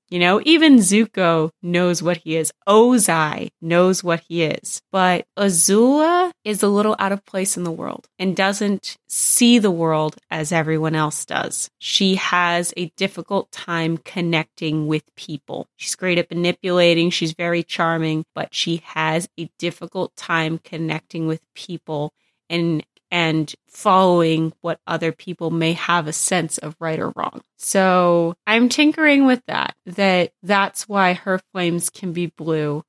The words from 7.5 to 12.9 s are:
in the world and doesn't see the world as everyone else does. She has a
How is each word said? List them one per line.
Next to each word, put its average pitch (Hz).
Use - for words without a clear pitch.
in 180
the 170
world -
and 185
doesn't 196
see -
the 208
world 160
as 156
everyone 160
else 151
does. -
She 190
has 175
a 180